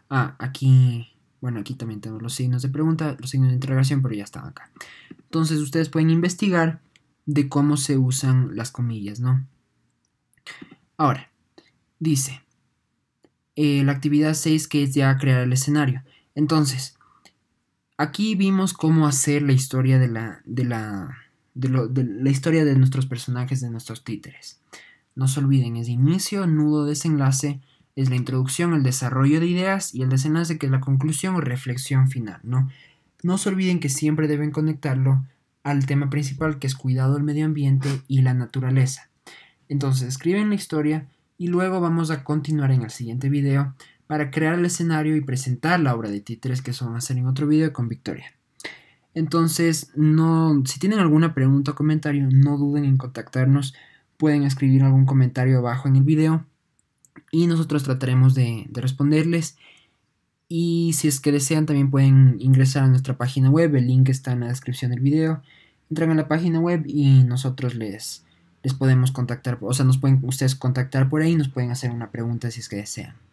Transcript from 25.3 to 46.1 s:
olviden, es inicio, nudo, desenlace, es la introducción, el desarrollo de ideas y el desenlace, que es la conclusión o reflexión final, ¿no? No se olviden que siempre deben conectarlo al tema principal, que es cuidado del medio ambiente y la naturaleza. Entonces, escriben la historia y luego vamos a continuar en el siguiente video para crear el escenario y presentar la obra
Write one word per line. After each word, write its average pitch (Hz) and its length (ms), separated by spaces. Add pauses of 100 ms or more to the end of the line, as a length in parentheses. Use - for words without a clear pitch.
olviden, 131 360
es 117 120
inicio, 180 580
nudo, 151 380
desenlace, 143 760 (360)
es 135 140
la 127 60
introducción, 131 580
el 147 80
desarrollo 131 580
de 170 60
ideas 185 480
y 127 80
el 131 80
desenlace, 156 480
que 143 80
es 135 60
la 131 80
conclusión 147 540
o 175 60
reflexión 131 680
final, 110 320
¿no? 131 260 (540)
No 180 160
se 202 100
olviden 185 320
que 143 80
siempre 151 400
deben 147 220
conectarlo 135 720 (380)
al 139 240
tema 139 240
principal, 147 480
que 139 80
es 131 80
cuidado 131 400
del 147 80
medio 151 240
ambiente 139 600
y 135 140
la 127 140
naturaleza. 127 760 (600)
Entonces, 135 380
escriben 185 420
la 202 40
historia 156 540 (300)
y 175 100
luego 185 320
vamos 165 300
a 147 120
continuar 147 480
en 131 120
el 110 80
siguiente 123 400
video 139 440 (320)
para 151 240
crear 160 280
el 175 80
escenario 156 500
y 147 60
presentar 135 580
la 135 140
obra 113 160